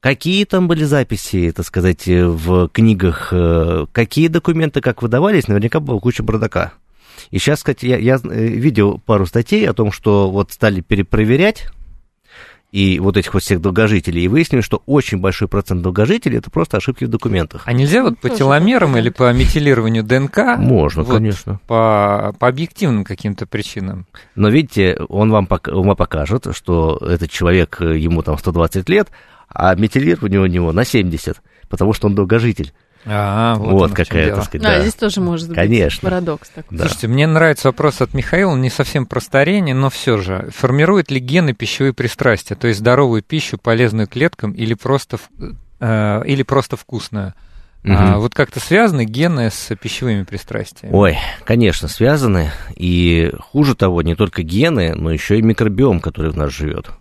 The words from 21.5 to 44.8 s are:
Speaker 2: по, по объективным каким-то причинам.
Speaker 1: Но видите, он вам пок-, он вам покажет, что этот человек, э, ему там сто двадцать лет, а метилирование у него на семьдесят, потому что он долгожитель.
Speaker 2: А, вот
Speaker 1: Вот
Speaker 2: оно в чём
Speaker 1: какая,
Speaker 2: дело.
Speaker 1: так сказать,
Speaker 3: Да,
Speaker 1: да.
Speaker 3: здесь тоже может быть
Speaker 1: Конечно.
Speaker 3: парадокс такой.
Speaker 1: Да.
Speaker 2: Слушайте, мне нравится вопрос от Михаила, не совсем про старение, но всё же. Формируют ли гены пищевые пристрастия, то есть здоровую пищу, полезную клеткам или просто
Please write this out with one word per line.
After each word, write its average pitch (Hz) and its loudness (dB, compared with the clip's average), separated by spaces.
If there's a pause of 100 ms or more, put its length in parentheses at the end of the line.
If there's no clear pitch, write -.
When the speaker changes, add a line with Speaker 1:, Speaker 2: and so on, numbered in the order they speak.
Speaker 2:
по, 104 2
по 120 0
объективным 131 -2
каким-то 101 -8
причинам. 95 -8 (280)
Speaker 1:
Но 104 4
видите, 110 2 (100)
он 107 2
вам 104 4
пок-, - -4
он 92 2
вам 101 4
покажет, 85 -2
что 80 0
этот 85 -2
человек, 87 2
э, 82 0
ему 82 0
там 76 -2
сто 90 -4
двадцать 85 -2
лет, 202 2 (400)
а - 0
метилирование 110 0
у 95 4
него 87 0
на 101 2
семьдесят, 90 -2 (280)
потому 104 0
что - -2
он 101 0
долгожитель. 104 0 (340)
Speaker 2:
А, 107 0
вот 104 -4
Speaker 1:
Вот 95 6
Speaker 2:
оно 101 -2
в - -4
чём 87 0
Speaker 1:
какая, 80 0
Speaker 2:
дело. 104 0
Speaker 1:
так 104 -4
сказать, - -6
Speaker 3:
Да, 208 2
Speaker 1:
да. - 2
Speaker 3:
здесь 220 0
тоже 208 -2
может 170 -4
быть 170 -8
Speaker 1:
Конечно. 104 0
Speaker 3:
парадокс 170 -4
такой. - -16
Speaker 1:
Да. 82 -2
Speaker 2:
Слушайте, - -4
мне 135 2
нравится 160 2
вопрос 143 0
от 127 -4
Михаила, 170 0
не 127 0
совсем 135 -2
про - -6
старение, 151 0
но 135 0
всё - 0
же. 95 -4
Формируют 151 2
ли 135 -2
гены 139 0
пищевые 131 -2
пристрастия, 113 -2
то - -2
есть 104 0
здоровую 120 2
пищу, - -6
полезную 113 0
клеткам 123 -4
или 113 -4
просто 135 -4